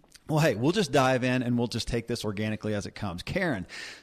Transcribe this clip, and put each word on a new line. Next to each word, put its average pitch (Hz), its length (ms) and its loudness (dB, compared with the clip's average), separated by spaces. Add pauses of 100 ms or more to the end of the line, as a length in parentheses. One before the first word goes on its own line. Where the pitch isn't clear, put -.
(300)
well, 156 100 2
hey, 147 160 4
we'll 127 160 2
just 180 220 0
dive 131 320 4
in 127 180 2
and 120 140 2
we'll 120 100 2
just 113 220 -4
take 120 180 -2
this 120 160 -4
organically 107 500 -2
as 101 120 -2
it 92 100 -12
comes. 92 260 -6
Karen 156 460 -2 (360)